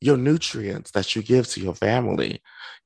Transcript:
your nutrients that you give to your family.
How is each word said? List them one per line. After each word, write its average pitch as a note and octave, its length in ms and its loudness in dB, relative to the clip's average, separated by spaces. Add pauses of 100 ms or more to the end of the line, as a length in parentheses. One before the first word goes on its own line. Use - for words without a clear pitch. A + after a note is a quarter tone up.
your C#3 160 4
nutrients B2 720 -2
that - 240 -2
you A2 80 -4
give A#2 240 4
to - 140 -6
your F#2 120 -2
family. G#2+ 680 0 (440)